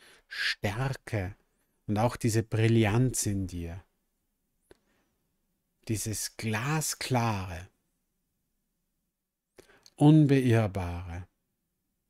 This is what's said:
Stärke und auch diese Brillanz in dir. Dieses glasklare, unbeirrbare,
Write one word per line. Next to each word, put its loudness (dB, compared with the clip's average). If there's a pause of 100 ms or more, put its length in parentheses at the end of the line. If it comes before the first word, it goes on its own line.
(280)
Stärke -6 (520)
und -2
auch 0
diese 0
Brillanz 2
in -2
dir. -10 (2000)
Dieses -6
glasklare, -4 (2250)
unbeirrbare, 4 (840)